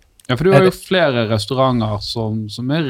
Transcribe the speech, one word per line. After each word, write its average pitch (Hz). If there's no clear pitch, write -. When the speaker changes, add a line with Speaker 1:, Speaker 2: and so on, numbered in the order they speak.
Speaker 1:
Ja, 127
for 120
du 185
har 190
Speaker 2:
Er 185
Speaker 1:
jo 185
Speaker 2:
det -
Speaker 1:
flere 135
restauranter 117
som, 110
som 120
er 160